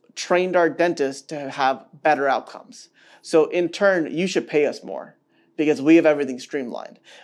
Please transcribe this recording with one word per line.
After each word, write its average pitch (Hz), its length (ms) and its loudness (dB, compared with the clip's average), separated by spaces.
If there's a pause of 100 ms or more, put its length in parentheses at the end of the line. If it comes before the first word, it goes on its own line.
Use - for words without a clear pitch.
(160)
trained 180 400 0
our 170 140 4
dentists 143 580 -2
to 143 220 -10
have 135 440 -2
better 143 360 0
outcomes. - 580 -8 (340)
So 156 260 2
in 175 200 -2
turn, 180 480 0
you 175 100 -2
should 185 220 -2
pay 151 180 0
us - 160 -4
more - 360 -14 (400)
because 147 240 0
we 156 160 6
have 160 80 4
everything 143 340 0
streamlined. 123 640 -12 (220)